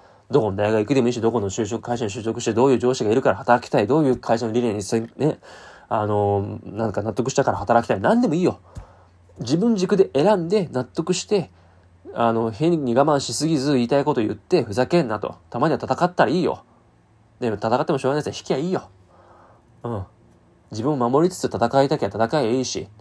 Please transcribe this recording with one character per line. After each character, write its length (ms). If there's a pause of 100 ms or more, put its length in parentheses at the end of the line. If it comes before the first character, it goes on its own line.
(320)
ど 100
こ 100
の 60
大 140
学 80
行 80
く 60
で 80
も 60
い 20
い 40
し、 80
ど 100
こ 100
の 80
就 160
職、 180
会 140
社 80
に 60
就 100
職 180
し 60
て、 80
ど 140
う 40
い 40
う 40
上 140
司 100
が 80
い 40
る 60
か 100
ら 40
働 320
き 20
た 120
い、 60
ど 120
う 60
い 60
う 60
会 220
社 60
の 80
理 80
念 140
に 80
せ-、 180 (160)
ね、 220 (500)
あ 160
の 540
ー、 160
な 120
ん 60
か 80
納 120
得 180
し 20
た 100
か 80
ら 60
働 260
き 40
た 80
い、 60
何 200
で 60
も 80
い 40
い 40
よ。 160 (800)
自 180
分 180
軸 220
で 180
選 220
ん 100
で、 240
納 140
得 280
し 120
て、 260 (640)
あ 180
の、 160
変 360
に 100
我 220
慢 20
し 140
す 140
ぎ 100
ず、 160
言 100
い 40
た 120
い 60
こ 100
と 60
言 100
っ 40
て、 280
ふ 100
ざ 140
け 140
ん 60
な 120
と。 160 (160)
た 80
ま 80
に 60
は 60
戦 140
っ 220
た 100
ら 60
い 80
い 40
よ。 200 (760)
で 120
も 60
戦 180
っ 100
て 60
も 80
し 60
ょ 40
う 20
が 40
な 80
い 20
や 80
つ 0
は 0
引 120
き 80
ゃ 40
い 120
い 20
よ。 180 (960)
う 60
ん。 160 (640)
自 120
分 80
を 60
守 320
り 40
つ 40
つ 80
戦 380
い 40
た 100
き 60
ゃ 40
戦 180
え 20
ば 140
い 180
い 60
し、 240 (120)